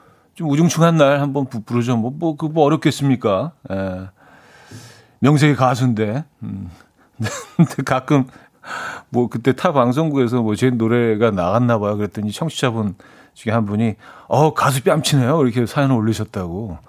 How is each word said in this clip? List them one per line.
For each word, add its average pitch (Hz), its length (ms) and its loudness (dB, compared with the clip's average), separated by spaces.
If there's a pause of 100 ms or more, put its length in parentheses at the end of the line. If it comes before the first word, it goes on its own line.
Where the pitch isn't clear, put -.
(340)
좀 - 160 -4
우중충한 165 480 4
날 143 240 6
한번 139 240 -2
부-, 117 160 -8
부르죠. 120 360 -2
뭐, 117 180 -2
뭐, 160 200 -2
그, 156 120 -4
뭐, 156 180 2
어렵겠습니까? 139 840 2 (200)
예. 95 360 -6 (1120)
명색이 143 360 4
가수인데. 123 680 0 (200)
음. 98 260 -10 (500)
<laughs> - 380 -10
근데 147 260 2
가끔, 131 420 0 (840)
뭐, 120 180 0
그때 123 260 0
타 170 200 -2
방송국에서 127 680 0
뭐, 107 140 -2
제 127 140 0
노래가 113 640 2
나갔나 107 480 2
봐요. 104 180 -2
그랬더니 104 340 -4
청취자분 113 640 -4 (380)
중에 - 180 -8
한 113 140 0
분이, 107 300 -2 (320)
"어, 147 260 2
가수 131 300 -2
뺨치네요." 147 600 2
이렇게 120 220 0
사연을 135 320 0
올리셨다고. 104 800 -4 (120)